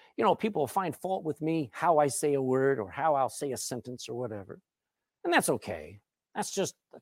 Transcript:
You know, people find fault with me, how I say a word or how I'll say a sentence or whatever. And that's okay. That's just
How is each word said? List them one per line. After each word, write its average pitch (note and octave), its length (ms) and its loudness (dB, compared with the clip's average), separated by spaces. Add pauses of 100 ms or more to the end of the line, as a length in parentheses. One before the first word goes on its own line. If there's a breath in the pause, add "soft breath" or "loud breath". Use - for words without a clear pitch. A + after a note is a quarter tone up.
(180 soft breath)
You A3+ 60 2
know, F#3 100 6
people G3+ 320 0
find F3+ 280 -2
fault F#3+ 300 -4
with D#3 160 -4
me, D#3 320 -2
how E3 240 4
I D3 120 6
say C#3+ 260 0
a C#3 80 2
word C3 360 4
or G2 120 -4
how D3+ 240 2
I'll C3 160 2
say C#3+ 220 -6
a A#2 40 -6
sentence B2 500 -8
or B2 80 -8
whatever. A2 460 -8 (640)
And F4 80 0
that's D#4 160 4
okay. G2 520 -4 (340)
That's - 160 -6
just - 260 -4 (260)